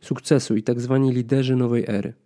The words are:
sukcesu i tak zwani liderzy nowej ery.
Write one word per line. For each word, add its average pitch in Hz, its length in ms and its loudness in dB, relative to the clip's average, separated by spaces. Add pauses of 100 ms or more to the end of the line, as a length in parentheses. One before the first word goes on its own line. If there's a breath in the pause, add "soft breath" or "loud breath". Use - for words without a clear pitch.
sukcesu - 540 0
i 110 80 0
tak 120 180 -2
zwani 131 320 2
liderzy 127 420 0
nowej 120 320 0
ery. 104 260 -4 (120)